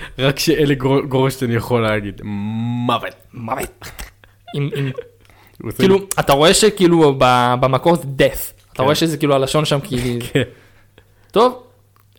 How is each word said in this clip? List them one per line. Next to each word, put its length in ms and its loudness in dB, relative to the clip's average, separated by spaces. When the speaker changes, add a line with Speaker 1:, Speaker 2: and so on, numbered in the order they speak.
Speaker 1:
<laughs> 100 0
רק 100 -2
שאלה 360 2
גור-, 340 0
גורשטיין 440 -2
יכול 300 0
להגיד, 420 -4
"מוות." 920 -4
Speaker 2:
מוות. 500 -10
עם, 220 -4
עם 140 -4
Speaker 1:
הוא 60 -10
עושה 100 -12
Speaker 2:
כאילו, 200 4
אתה 120 0
רואה 220 4
שכאילו 640 4
ב-, 420 4
במקור 360 2
זה 60 -4
death. 500 -2
אתה 60 -16
Speaker 1:
כן. 40 0
Speaker 2:
רואה 120 2
שזה 220 -2
כאילו 180 2
הלשון 300 0
שם, 160 -2
כאילו 220 -6
Speaker 1:
<laughs> 80 -12
כן. 100 0
Speaker 2:
טוב, 320 2